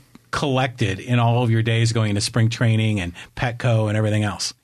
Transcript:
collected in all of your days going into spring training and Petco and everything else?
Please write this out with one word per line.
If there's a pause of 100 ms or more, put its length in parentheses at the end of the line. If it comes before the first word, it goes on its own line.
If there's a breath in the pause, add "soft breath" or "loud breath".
(300)
collected
in
all
of
your
days
going
into
spring
training
and (220 loud breath)
Petco
and
everything
else? (100)